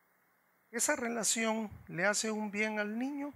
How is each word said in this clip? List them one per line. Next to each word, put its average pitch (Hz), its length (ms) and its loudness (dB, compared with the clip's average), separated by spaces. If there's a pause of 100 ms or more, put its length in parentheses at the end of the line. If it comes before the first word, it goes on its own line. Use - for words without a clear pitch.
(720)
¿esa 233 260 2
relación 226 760 0 (180)
le 170 180 0
hace 208 240 2
un 214 200 -2
bien 214 280 0
al 208 200 -2
niño 277 380 -4